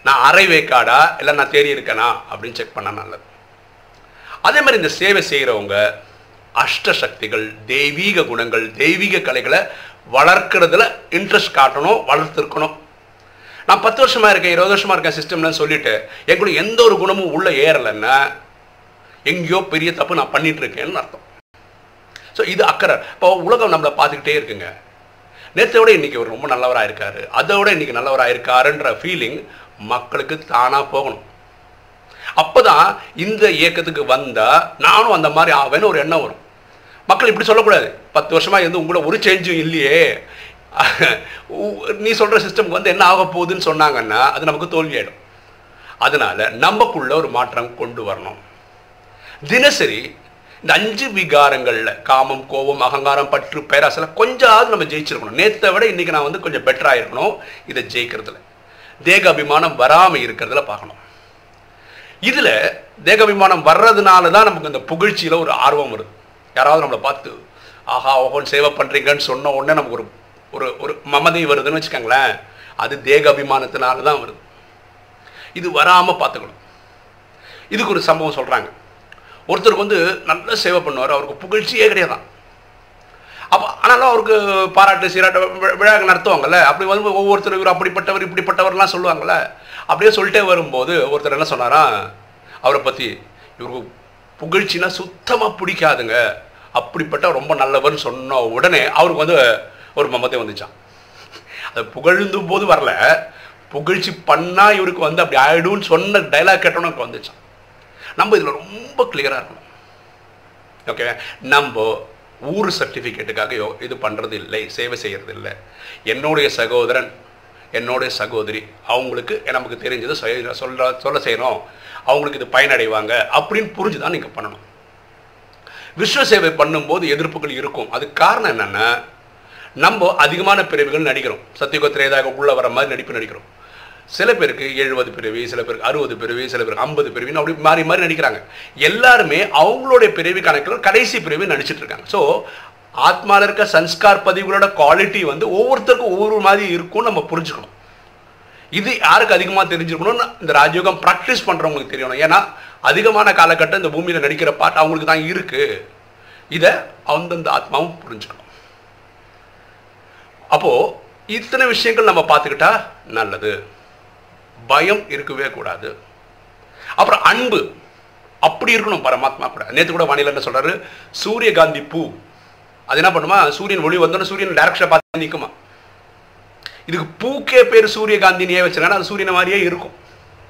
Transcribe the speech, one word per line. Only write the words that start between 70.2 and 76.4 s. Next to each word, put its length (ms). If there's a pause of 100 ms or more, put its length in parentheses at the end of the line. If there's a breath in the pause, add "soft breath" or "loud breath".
ஒரு, 280
ஒரு 220 (100)
மமதை 360
வருதுன்னு 340
வச்சுக்கோங்களேன், 580 (360 loud breath)
அது 260
தேக 300
அபிமானத்தினால 680
தான் 140
வருது. 180 (1200 loud breath)
இது 280
வராம 380
பார்த்துக்கணும். 420 (1080 loud breath)